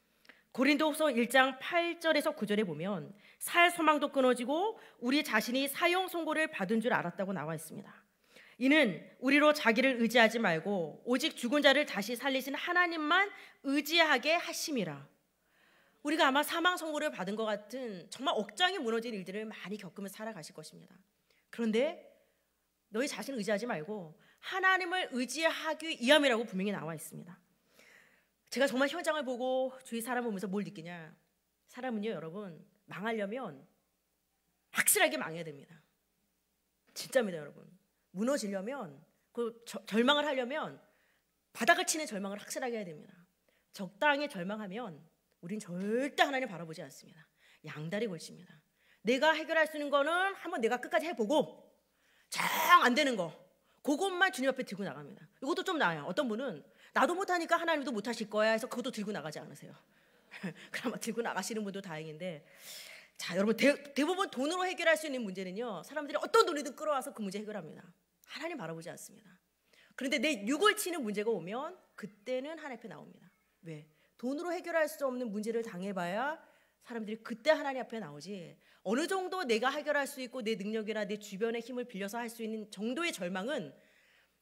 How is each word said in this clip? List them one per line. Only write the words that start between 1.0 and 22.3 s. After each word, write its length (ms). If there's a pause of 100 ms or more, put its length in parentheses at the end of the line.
일 160
장 300
팔 420
절에서 320
구 140
절에 180
보면 500 (240)
"살 320
소망도 400
끊어지고 680 (200)
우리 240
자신이 460
사형 400
선고를 400
받은 320
줄 120
알았다"고 400
나와 220
있습니다. 500 (540)
이는 500 (120)
우리로 320
자기를 480
의지하지 400
말고 640
오직 320
죽은 260
자를 240
다시 300
살리신 380
하나님만 760 (320)
의지하게 720
하심이라. 720 (960)
우리가 240
아마 160
사망 340
선고를 340
받은 260
것 80
같은 680
정말 260
억장이 420
무너진 360
일들을 300
많이 320
겪으면서 400
살아가실 380
것입니다. 420 (540)
그런데 540 (840)